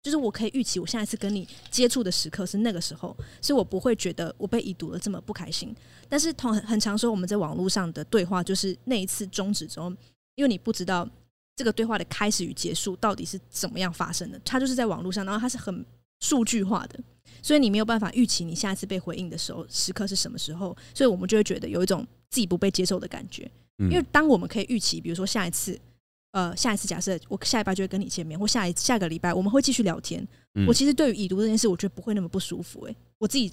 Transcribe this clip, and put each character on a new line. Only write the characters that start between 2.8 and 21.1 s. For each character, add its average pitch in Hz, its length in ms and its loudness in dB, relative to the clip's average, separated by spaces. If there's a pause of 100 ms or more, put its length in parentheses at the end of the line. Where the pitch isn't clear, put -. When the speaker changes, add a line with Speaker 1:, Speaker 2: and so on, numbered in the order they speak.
Speaker 1:
时 160 140 -6
候， - 200 -10 (280)
所 285 120 2
以 262 40 6
我 214 40 4
不 185 160 -2
会 240 180 4
觉 180 160 -2
得 - 260 -6
我 208 80 -4
被 226 140 0
已 190 120 -4
读 165 180 -8
了 - 80 -6
这 208 120 -4
么 180 100 -6
不 - 140 -10
开 - 160 -10
心。 - 240 -6 (340)
但 285 100 2
是 330 140 2
同-， 233 220 0
很， 208 80 0
很 220 180 2
常 214 160 0
说 233 140 2
我 220 60 0
们 180 120 -2
在 208 80 0
网 156 200 0
络 180 120 0
上 185 240 0
的 156 120 -10
对 202 200 2
话， 180 180 0
就 190 120 0
是 190 200 -2 (100)
那 254 100 0
一 190 100 0
次 196 220 -6
终 190 260 -2
止 160 140 -4
之 - 140 -12
后， 175 120 -6 (440)
因 277 80 2
为 277 40 8
你 208 80 4
不 - 160 -2
知 180 120 -2
道 175 220 0 (500)
这 269 80 -4
个 220 80 4
对 - 120 0
话 226 140 0
的 170 60 -4
开 - 260 0
始 190 140 0
与 151 100 -6
结 165 200 -4
束 180 220 -2
到 208 180 2
底 - 80 -10
是 180 160 -8 (120)
怎 - 200 -4
么 160 80 -8
样 180 140 -2
发 170 180 -4
生 175 200 -6
的， - 140 -14
它 262 160 0
就 269 60 0
是 254 80 0
在 247 120 2
网 170 160 -2
络 185 100 -4
上， 196 140 -2
然 196 80 -4
后 214 60 0
它 - 80 -2
是 247 100 -4
很 - 260 -8 (360)
数 247 240 4
据 220 180 2
化 190 240 0
的， - 120 -16 (440)
所 294 140 4
以 - 20 10
你 262 100 6
没 202 100 4
有 220 60 4
办 226 140 2
法 208 140 0
预 147 120 6
期 - 200 0
你 165 100 -6
下 190 180 -2
一 196 40 -2
次 190 100 -6
被 196 120 -4
回 180 180 -6
应 180 120 -6
的 160 80 -10
时 165 160 -6
候， 170 160 -10
时 - 240 -2
刻 202 140 -4
是 196 80 -4
什 - 160 0
么 - 80 -10
时 - 160 -6
候， 180 220 -6 (180)
所 - 100 4
以 254 60 8